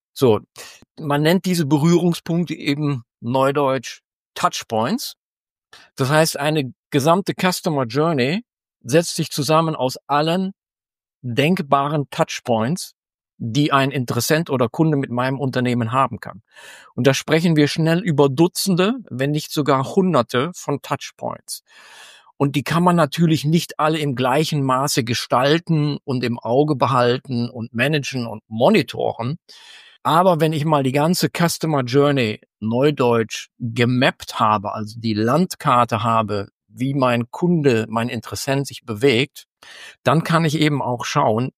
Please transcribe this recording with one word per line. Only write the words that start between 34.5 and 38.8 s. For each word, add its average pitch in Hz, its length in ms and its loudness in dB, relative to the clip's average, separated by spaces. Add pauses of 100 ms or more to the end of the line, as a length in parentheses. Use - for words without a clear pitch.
also 110 260 -10
die 110 140 -2
Landkarte 123 880 0
habe, 107 460 0 (200)
wie 127 260 -4
mein 123 360 0
Kunde, 139 580 2
mein 117 220 -2
Interessent 135 560 -4
sich - 180 -16